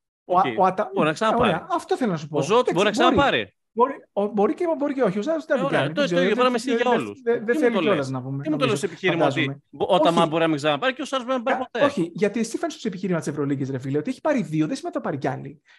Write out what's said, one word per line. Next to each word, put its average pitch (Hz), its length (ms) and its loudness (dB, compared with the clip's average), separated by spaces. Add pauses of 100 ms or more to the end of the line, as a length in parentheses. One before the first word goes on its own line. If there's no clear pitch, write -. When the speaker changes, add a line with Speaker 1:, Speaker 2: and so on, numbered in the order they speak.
(260)
Speaker 1:
Οκ. 180 200 4 (120)
Speaker 2:
ο 185 80 4
Ατα-, 185 280 0
Speaker 1:
Μπορεί 175 140 2
να 156 60 0
ξαναπάρει. 220 360 2
Speaker 2:
ωραία, 170 220 -2
αυτό 349 260 -2
θέλω 226 140 0
να 165 60 -2
σου 151 100 -10
πω. 147 100 -4
Speaker 1:
Ο 156 40 0
Ζότς 220 280 2
Speaker 2:
Εντάξει, - 40 -2
Speaker 1:
μπορεί 202 160 2
να 214 140 0
Speaker 2:
μπορεί. 254 120 4
Speaker 1:
ξαναπάρει. 170 380 2 (180)
Speaker 2:
Μπορεί, 262 220 2 (200)
ο, 202 120 0
μπορεί 208 280 0
και, 349 120 -2 (120)
μπορεί 285 160 -2
και 262 100 0
όχι. 202 160 0
Ο - 20 -4
Ζότς 302 240 -4
δεν 294 120 0
Speaker 1:
Ε, 254 60 0
ωραία, - 160 0
Speaker 2:
κάνει, 156 140 -2
Speaker 1:
το, 285 80 -2
Speaker 2:
δεν 277 80 2
Speaker 1:
το 175 60 0
Speaker 2:
ξέρω, 175 60 4
Speaker 1:
ίδιο 180 80 2
Speaker 2:
δεν, 220 100 2
Speaker 1:
πράγμα 254 160 2
ισχύει 247 140 -4
Speaker 2:
δεν, 226 120 2
Speaker 1:
για 247 100 2
Speaker 2:
δεν, 226 80 2
Speaker 1:
όλους. 127 220 -8
Speaker 2:
δεν, 233 120 0
δεν 233 120 -2
Speaker 1:
Τι 233 80 0
μου 311 60 0
Speaker 2:
θέλει 240 140 2
Speaker 1:
το 202 60 2
Speaker 2:
κιόλας 175 180 2
Speaker 1:
λες; 135 120 -4
Speaker 2:
να 131 120 -6
πούμε, 139 220 -6
Speaker 1:
Τι 302 60 -4
μου 302 80 0
το 269 80 2
λες 226 80 2
Speaker 2:
νομίζω, 185 120 -2
Speaker 1:
επιχείρημα 175 380 0
Speaker 2:
φαντάζομαι. 139 380 0 (100)
Speaker 1:
ότι 156 200 -2
ο 185 40 6
Αταμάν 170 240 4
Speaker 2:
Όχι. 165 100 4
Speaker 1:
μπορεί 160 120 0
να 160 60 4
μην 156 100 2
ξαναπάρει 151 360 0
και 254 80 -8
ο 269 40 -6
Σάρας 254 200 -4
μπορεί 262 120 -2
να 240 60 -6
μην 269 100 0
πάρει 262 180 -4
Speaker 2:
Κα-, 233 80 -6
Speaker 1:
ποτέ; 277 60 6
Speaker 2:
όχι, 175 300 0
γιατί 202 240 0
εσύ 226 180 -4
φέρνεις 330 180 -4
τις - 100 -12
επιχείρημα 185 340 -2
της - 80 -6
Ευρωλίγκας, 139 420 -2
ρε 135 100 -6
φίλε, 135 180 -4
ότι 151 120 -4
έχει 262 120 -8
πάρει 294 200 0
δύο, 160 260 0
δεν 269 80 -4
σημαίνει 349 200 -10
ότι - 20 -4
θα 269 40 -6
πάρει 160 160 -4
κι 135 100 -4
άλλη. 139 340 -8 (180)